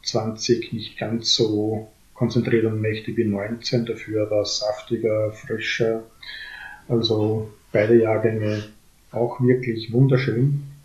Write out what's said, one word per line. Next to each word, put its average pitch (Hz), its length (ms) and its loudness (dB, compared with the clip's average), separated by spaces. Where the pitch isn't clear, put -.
zwanzig 110 680 0
nicht 110 260 -10
ganz 113 360 -2
so 107 580 0
konzentriert 113 520 2
und 110 160 0
mächtig 110 360 -2
wie 113 80 2
neunzehn, 110 600 -2
dafür 107 440 -4
war 107 120 2
es - 180 -2
saftiger, 107 720 -2
frischer. 113 720 -2
Also 110 640 0
beide 113 280 6
Jahrgänge 107 640 2
auch 120 280 -2
wirklich 120 520 0
wunderschön. 127 720 2